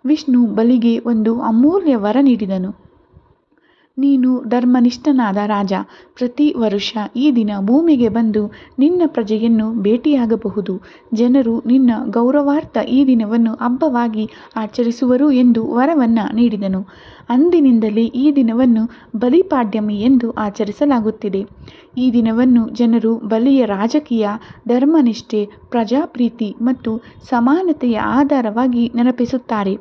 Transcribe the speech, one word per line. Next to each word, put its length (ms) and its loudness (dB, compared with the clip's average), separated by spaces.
ವಿಷ್ಣು 400 2
ಬಲಿಗೆ 540 2
ಒಂದು 420 -2
ಅಮೂಲ್ಯ 540 2
ವರ 260 0
ನೀಡಿದನು. 640 -2
"ನೀನು 460 0
ಧರ್ಮನಿಷ್ಠನಾದ 1000 0
ರಾಜ. 280 -2
ಪ್ರತಿ 420 -2
ವರುಷ 400 -2
ಈ 160 2
ದಿನ 280 0
ಭೂಮಿಗೆ 500 2
ಬಂದು 420 0
ನಿನ್ನ 260 2
ಪ್ರಜೆಯನ್ನು 680 -2
ಭೇಟಿಯಾಗಬಹುದು. 1080 -2
ಜನರು 520 0
ನಿನ್ನ 260 4
ಗೌರವಾರ್ಥ 720 0
ಈ 300 0
ದಿನವನ್ನು 460 0
ಹಬ್ಬವಾಗಿ 760 -2
ಆಚರಿಸುವರು" 760 0
ಎಂದು 400 2
ವರವನ್ನ 480 2
ನೀಡಿದನು. 520 -2
ಅಂದಿನಿಂದಲೇ 760 2
ಈ 300 0
ದಿನವನ್ನು 540 2
ಬಲಿಪಾಡ್ಯಮಿ 840 0
ಎಂದು 300 2
ಆಚರಿಸಲಾಗುತ್ತಿದೆ. 1120 -4
ಈ 160 0
ದಿನವನ್ನು 560 2
ಜನರು 460 0
ಬಲಿಯ 500 2
ರಾಜಕೀಯ, 640 -2
ಧರ್ಮನಿಷ್ಠೆ, 840 0
ಪ್ರಜಾಪ್ರೀತಿ 920 -4
ಮತ್ತು 400 -4
ಸಮಾನತೆಯ 680 0
ಆಧಾರವಾಗಿ 960 0
ನೆನಪಿಸುತ್ತಾರೆ. 840 -2